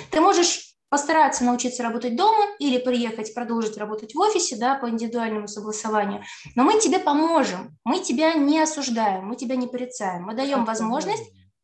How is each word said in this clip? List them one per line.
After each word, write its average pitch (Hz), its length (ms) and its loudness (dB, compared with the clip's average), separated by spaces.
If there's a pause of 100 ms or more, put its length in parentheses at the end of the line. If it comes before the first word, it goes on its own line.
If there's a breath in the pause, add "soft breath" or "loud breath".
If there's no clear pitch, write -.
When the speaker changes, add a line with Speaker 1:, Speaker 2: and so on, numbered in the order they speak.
(100)
Speaker 1:
Ты 302 100 2
можешь 349 560 2 (160)
постараться 285 540 2
научиться 247 380 0
работать 233 340 -4
дома 415 280 4 (160)
или 262 180 2
приехать, 233 560 -2
продолжить 226 440 -4
работать 214 360 -8
в 294 60 -4
офисе, 392 360 2
да, 247 200 0
по 247 140 -4
индивидуальному 226 580 -4
согласованию. 208 760 -4 (340 loud breath)
Но 247 80 4
мы 427 160 6
тебе 370 200 2
поможем, 285 840 0
мы 294 160 0
тебя 320 340 2
не 294 260 4
осуждаем, 226 680 0
мы 233 100 -6
тебя 262 200 -4
не 247 100 -2
порицаем, 233 580 -6
мы 214 100 -8
даем 269 300 0
Speaker 2:
Как - 20 -4
Speaker 1:
возможность 254 580 -2
Speaker 2:
поможем? - 280 -20 (120)